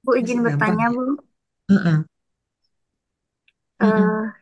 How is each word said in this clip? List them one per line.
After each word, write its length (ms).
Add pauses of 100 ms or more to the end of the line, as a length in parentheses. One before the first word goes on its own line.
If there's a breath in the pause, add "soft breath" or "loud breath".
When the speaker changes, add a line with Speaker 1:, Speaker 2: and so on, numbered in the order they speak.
Speaker 1:
Bu, 160
izin 240
Speaker 2:
Masih 160
gampang 160
Speaker 1:
bertanya, 160
Speaker 2:
ya? 40
Speaker 1:
Bu. 80 (680)
Speaker 2:
Heeh. 260 (1800)
Speaker 1:
Eh, 60
Speaker 2:
Heeh. 340 (200)